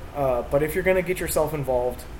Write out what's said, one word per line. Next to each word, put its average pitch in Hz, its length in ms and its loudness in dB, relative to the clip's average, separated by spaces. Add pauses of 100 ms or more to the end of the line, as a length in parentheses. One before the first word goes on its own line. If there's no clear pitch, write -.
(160)
Uh, 131 340 2
but 143 120 4
if 151 120 -2
you're 185 80 -2
gonna 185 200 4
get 180 180 -2
yourself 156 340 0
involved, 127 480 0 (180)